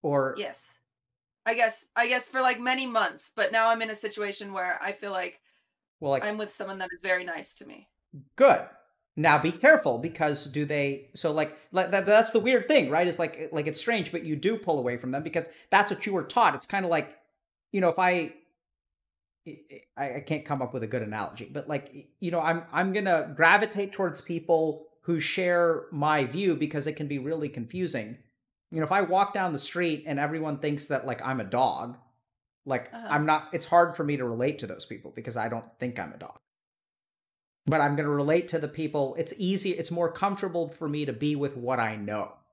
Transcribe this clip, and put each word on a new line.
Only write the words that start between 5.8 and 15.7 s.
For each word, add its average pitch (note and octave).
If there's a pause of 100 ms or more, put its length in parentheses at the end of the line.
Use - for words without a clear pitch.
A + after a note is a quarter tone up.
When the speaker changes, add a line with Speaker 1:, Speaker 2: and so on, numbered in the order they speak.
Speaker 1:
Well, C#3+
like C#3
Speaker 2:
I'm G#3
with G#3+
someone G3
that F#3
is E3+
very F#3
nice E3
to -
me. - (460)
Speaker 1:
Good. - (480)
Now D3+
be D#3+
careful, E3
because D3+
do D3
they, C#3+
so, -
like, D3+ (160)
like, F#3
that, F#3+
that's A3
the A3+
weird A#3+
thing, B3+
right? E3+
It's E3+
like, D#3+
like, D3+
it's D3
strange, A3
but E3+
you D#3
do F#3
pull D#3
away B2
from B2+
them C#3
because D#3+ (220)
that's G3+